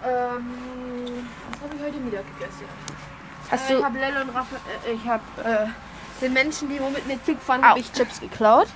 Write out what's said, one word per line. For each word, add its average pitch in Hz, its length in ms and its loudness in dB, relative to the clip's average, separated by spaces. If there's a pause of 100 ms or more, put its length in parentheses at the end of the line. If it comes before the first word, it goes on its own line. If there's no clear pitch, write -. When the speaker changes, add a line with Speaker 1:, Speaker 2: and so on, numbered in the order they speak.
Speaker 1:
Ähm, 247 1200 -4 (240)
was - 100 -10
hab 294 140 -10
ich 285 80 -8
heute 294 160 -4
Mittag 214 260 -4 (140)
gegessen? - 260 -10 (840)
Speaker 2:
Hast - 180 0
Speaker 1:
Äh, 262 40 4
Speaker 2:
du 262 80 6
Speaker 1:
ich - 40 2
hab 233 100 0
Lelle 269 280 0
und 262 80 -4
Raphael, 254 300 -4 (260)
äh, 233 60 -2
ich 226 160 -4
hab, 226 120 2 (240)
äh, 220 220 2 (540)
den 262 140 2
Menschen, 285 340 2
die 285 120 -2
wo 269 80 0
mit 277 200 -4
mir 262 160 -2
Zug 311 180 2
fahren, 254 220 4
Speaker 2:
Au. 240 60 12
Speaker 1:
hab 226 80 8
ich 247 140 -4
Chips - 280 0
geklaut. 226 560 6